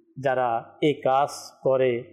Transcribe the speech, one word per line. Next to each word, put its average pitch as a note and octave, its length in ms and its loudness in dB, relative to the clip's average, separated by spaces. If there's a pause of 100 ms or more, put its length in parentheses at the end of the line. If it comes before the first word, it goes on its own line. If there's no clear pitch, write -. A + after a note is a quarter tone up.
(180)
যারা B2+ 640 -2
এই D3+ 120 2
কাজ C3+ 340 0 (340)
করে, C3 500 2